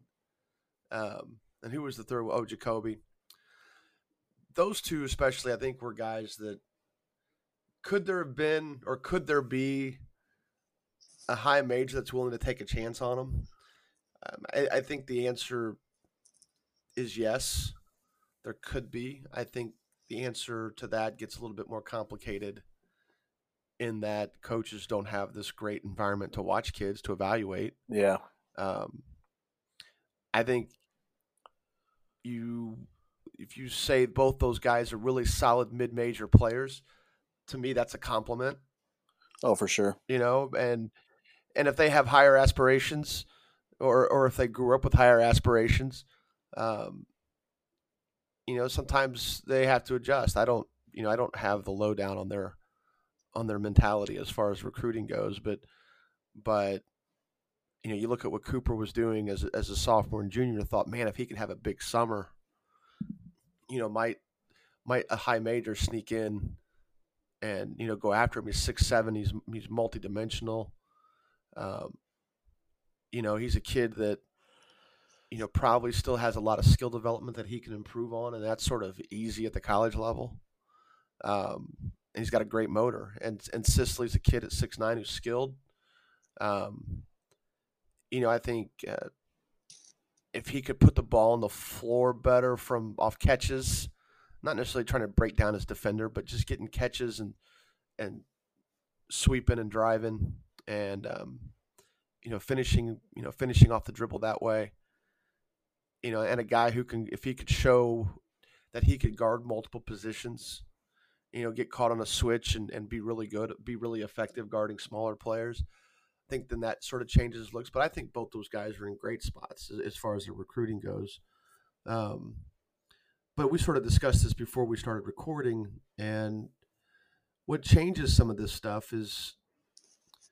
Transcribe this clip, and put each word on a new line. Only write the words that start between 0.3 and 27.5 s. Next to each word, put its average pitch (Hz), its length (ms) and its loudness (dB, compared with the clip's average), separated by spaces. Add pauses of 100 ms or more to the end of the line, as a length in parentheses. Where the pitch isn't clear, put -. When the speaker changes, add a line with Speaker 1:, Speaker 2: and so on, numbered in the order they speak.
Speaker 1:
um, 110 440 -8 (260)
and 117 100 -10
who 147 100 -8
was 135 160 -10
the 110 60 -16
third 120 180 -4
one? 110 160 -2
Oh, 117 80 -2
Jacoby. 110 540 -6 (1500)
Those 202 260 0
two 151 240 -4
especially, 131 480 0
I 117 40 -2
think, 131 260 -6
were 120 100 -8
guys 110 440 -8
that 107 240 -12 (1200)
could 196 240 -2
there 185 180 -2
have 131 120 -10
been, 156 500 -2
or 131 100 -2
could 160 300 -4
there 147 160 4
be 135 560 -4 (1300)
a 120 60 -2
high 139 280 2
major 127 340 -2
that's - 160 -6
willing 127 180 -2
to 117 80 -8
take - 220 -4
a 107 40 -10
chance 117 380 -6
on 123 160 -2
'em? 131 260 -4 (840)
Um, - 160 -14 (100)
I, 139 220 2
I 135 40 2
think 135 260 -8
the 123 200 -2
answer 120 500 -6 (1200)
is 113 200 -8
yes, 113 560 -2 (680)
there 110 180 -12
could - 300 -8
be. 131 320 -12 (100)
I 123 120 -6
think 117 300 -8 (340)
the 120 160 -8
answer 113 540 -8
to 120 100 -12
that 110 300 -4
gets 110 180 -12
a - 40 -16
little 113 140 -12
bit 101 140 -12
more 110 140 -10
complicated 104 800 -10 (1160)
in 113 220 -6
that 104 420 -4
coaches 107 440 -6
don't 101 220 -4
have 101 240 -6
this 104 200 -10
great 104 320 -8
environment 101 480 -2
to 104 100 -6
watch 95 300 -2
kids, 101 300 -4
to 107 100 -6
evaluate. 98 640 -2 (140)